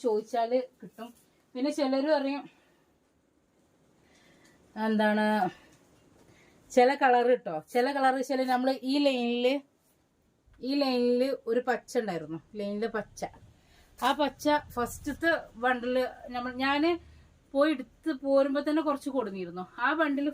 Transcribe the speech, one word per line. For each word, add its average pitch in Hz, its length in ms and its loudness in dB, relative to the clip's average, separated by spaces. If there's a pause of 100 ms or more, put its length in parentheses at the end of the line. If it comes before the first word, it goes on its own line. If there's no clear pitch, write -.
ചോദിച്ചാല് 233 540 0 (220)
കിട്ടും. 220 280 -18 (440)
പിന്നെ 262 260 -2
ചിലര് 269 340 2
പറയും, 277 300 0 (2500)
എന്താണ്, 214 400 4 (1500)
ചില 247 120 8 (140)
കളർ 247 300 6
കിട്ടോ, 180 240 -2 (180)
ചില 247 100 4 (120)
കളർ 262 240 2
വെച്ചാല് 262 320 -2
നമ്മള് 262 220 0 (180)
ഈ - 20 2 (120)
ലൈനില്, 247 460 2 (1160)
ഈ 269 40 -2 (120)
ലൈനില് 247 440 2 (220)
ഒരു 247 180 0
പച്ച 226 220 -4 (120)
ഉണ്ടായിരുന്നു, 160 380 -6 (200)
ലൈനില് 202 360 -4
പച്ച. - 260 -8 (760)
ആ 247 120 2 (120)
പച്ച 277 260 -2 (260)
ഫസ്റ്റത്തെ 285 580 -4 (320)
ബണ്ടില് 254 400 0 (300)
നമ്മൾ, 247 160 -6 (140)
ഞാന് 294 260 2 (640)
പോയി 285 220 4
എടുത്ത് 262 360 -8 (140)
പോരുമ്പോ 277 420 4
തന്നെ 302 200 2
കുറച്ച് 285 280 -2
കൊടുന്നിരുന്നു. 185 480 -6 (220)
ആ - 20 2 (120)
ബണ്ടിൽ 285 340 0